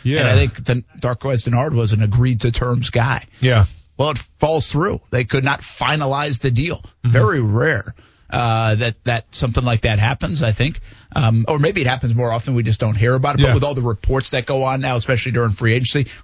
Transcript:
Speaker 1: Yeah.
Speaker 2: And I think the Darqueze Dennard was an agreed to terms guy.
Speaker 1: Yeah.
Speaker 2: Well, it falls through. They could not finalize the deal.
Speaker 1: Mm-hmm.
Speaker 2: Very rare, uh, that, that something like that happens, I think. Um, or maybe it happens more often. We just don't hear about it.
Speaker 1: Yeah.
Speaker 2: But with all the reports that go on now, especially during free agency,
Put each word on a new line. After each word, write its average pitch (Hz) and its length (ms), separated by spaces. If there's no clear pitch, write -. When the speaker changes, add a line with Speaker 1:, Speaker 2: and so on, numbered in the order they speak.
Speaker 1:
Yeah. 143 200
Speaker 2:
And 131 80
I 107 60
think - 300
the 123 180
Darqueze 123 500
Dennard 127 280
was 113 160
an 107 100
agreed 120 400
to 120 100
terms 120 380
guy. 120 360
Speaker 1:
Yeah. 120 240
Speaker 2:
Well, 147 140
it 147 60
falls 156 320
through. 180 300
They 123 140
could 135 180
not 135 160
finalize 139 800
the 135 120
deal. 139 260
Speaker 1:
Mm-hmm. - 340
Speaker 2:
Very 123 300
rare, 117 520
uh, 113 460
that, 113 280
that 117 320
something 127 280
like 120 180
that 110 180
happens, 139 420
I 113 120
think. 131 260
Um, 113 320
or 156 100
maybe 160 240
it 123 60
happens 123 260
more 120 180
often. 113 220
We 120 80
just 110 180
don't 110 140
hear 120 220
about 143 180
it. 139 80
Speaker 1:
Yeah. 139 60
Speaker 2:
But 127 80
with 120 80
all 143 100
the 127 80
reports 120 480
that 127 160
go 135 200
on 131 140
now, 135 160
especially 120 360
during 117 220
free 113 200
agency, 127 320